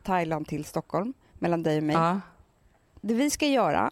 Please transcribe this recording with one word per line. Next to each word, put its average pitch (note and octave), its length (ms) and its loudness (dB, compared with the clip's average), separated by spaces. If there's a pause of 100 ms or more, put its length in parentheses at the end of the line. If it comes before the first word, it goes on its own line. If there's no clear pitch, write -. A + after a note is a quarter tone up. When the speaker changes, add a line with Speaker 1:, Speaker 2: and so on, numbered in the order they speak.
Speaker 1:
Thailand D#3+ 460 -2
till D3+ 160 -6
Stockholm, F3 480 -6 (260)
mellan E3+ 240 0
dig D#3 140 0
och D#3 80 0
mig. D3+ 120 2
Speaker 2:
Ja. E3+ 240 2 (800)
Speaker 1:
Det G#3 140 -2
vi C#4 160 2
ska D4+ 160 -2
göra, F#3 460 2